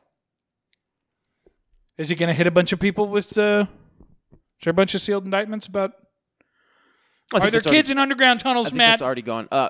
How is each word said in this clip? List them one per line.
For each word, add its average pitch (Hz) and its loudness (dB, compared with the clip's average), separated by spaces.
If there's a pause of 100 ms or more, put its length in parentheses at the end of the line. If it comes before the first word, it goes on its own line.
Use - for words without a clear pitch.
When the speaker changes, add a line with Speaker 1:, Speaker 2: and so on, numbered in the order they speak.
(2000)
Speaker 1:
Is 156 -8
he 175 -2
gonna 165 0
hit 170 2
a 175 0
bunch 175 4
of 185 -2
people 202 0
with, 202 -4
uh, 208 2 (640)
is - -20 (260)
there 165 -2
a - 2
bunch 190 0
of 185 -4
sealed 202 -4
indictments 208 -6
about? 196 -6
Speaker 2:
I - -20
think - -20
Speaker 1:
Are 208 4
there 202 2
Speaker 2:
that's 220 0
already, 302 6
Speaker 1:
kids 302 2
in 269 -2
underground 262 2
tunnels, 240 -2
Speaker 2:
I - -6
think 254 -8
Speaker 1:
Matt? 233 4
Speaker 2:
that's 226 -2
already 127 -4
gone. 113 -8
Uh, 135 0